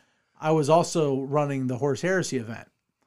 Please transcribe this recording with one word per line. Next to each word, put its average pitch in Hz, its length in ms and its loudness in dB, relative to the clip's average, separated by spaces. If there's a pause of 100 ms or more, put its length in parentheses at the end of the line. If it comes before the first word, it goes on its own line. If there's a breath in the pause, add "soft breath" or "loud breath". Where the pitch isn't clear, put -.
(400)
I 156 120 0
was 151 180 2
also 160 520 2
running 139 460 -2
the 127 100 -4
Horse 135 240 -2
Heresy 180 360 -2
event. 110 300 -10 (400)